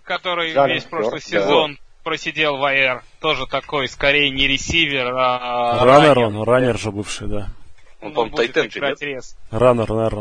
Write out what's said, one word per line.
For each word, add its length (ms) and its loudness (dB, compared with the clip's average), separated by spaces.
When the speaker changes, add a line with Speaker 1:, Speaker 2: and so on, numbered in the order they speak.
Speaker 1:
который 500 -4
Speaker 2:
Джален 220 2
Speaker 1:
весь 80 -6
прошлый 380 -4
Speaker 2:
Херд, 100 -14
да. 100 0
Speaker 1:
сезон 380 2
просидел 540 -2
в 80 -2
А 80 2
Р. 300 2
Тоже 260 -2
такой, 420 -4
скорее, 440 0
не 160 0
ресивер, 680 -2
а 680 0
Speaker 3:
Раннер 300 8
Speaker 1:
раннер. 240 0
Speaker 3:
он, 40 -4
раннер 360 2
же 120 -6
бывший, 360 -8
да. 200 -2
Speaker 4:
Он, 80 -10
Speaker 1:
Ну, 60 -14
Speaker 4:
по-моему, 200 -2
Speaker 1:
будет 180 0
Speaker 4:
тайтенд 200 -2
же, 60 -8
Speaker 1:
играть 220 -4
Speaker 4:
нет? 80 -8
Speaker 1:
рес. 280 -12
Speaker 3:
Раннер, 340 4
раннер. 360 0